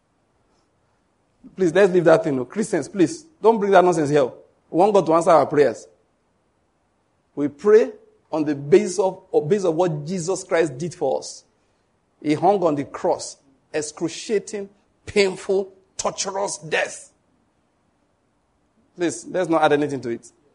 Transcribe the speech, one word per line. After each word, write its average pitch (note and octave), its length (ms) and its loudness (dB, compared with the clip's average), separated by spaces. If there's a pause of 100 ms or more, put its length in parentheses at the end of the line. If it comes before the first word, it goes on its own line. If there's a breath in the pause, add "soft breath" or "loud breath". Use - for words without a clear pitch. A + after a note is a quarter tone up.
(1600)
Please, F3+ 180 0
let's F#3 180 4
leave F3 140 2
that D#3+ 180 6
thing, C#3 160 -2
oh. B2 60 -6
Christians, F3+ 420 -4
please, - 360 0 (180)
don't A3 180 4
bring G3 120 -2
that F3+ 120 8
nonsense D#3+ 260 0
here. C#3+ 160 2
We - 520 -10
want G3+ 160 4
God F#3+ 120 4
to D#3+ 80 2
answer E3+ 180 2
our C#3+ 140 6
prayers. C3+ 420 0 (1500)
We C#3+ 120 -2
pray G#3+ 440 2 (400)
on D#3 140 -2
the D3 100 -2
basis F3+ 440 2
of, F#3+ 320 -4
on D3+ 160 0
basis F#3+ 180 0
of D#3+ 100 0
what D#3 300 -2
Jesus F3+ 380 -6
Christ E3 340 -2
did E3 180 -8
for C#3 240 -4
us. - 240 -16 (800)
He D3 140 -2
hung F3+ 280 0
on D#3 120 0
the C#3+ 100 -6
cross, - 520 -6 (360)
excruciating, G3 960 -8 (360)
painful, G3 680 -2 (240)
torturous G3 600 -6
death. - 540 -6 (1800)
Please, E3+ 320 -6
let's F3 220 -4
not D#3+ 140 2
add D3 100 4
anything C#3 280 -2
to A#2+ 80 -8
it. - 220 -10 (240)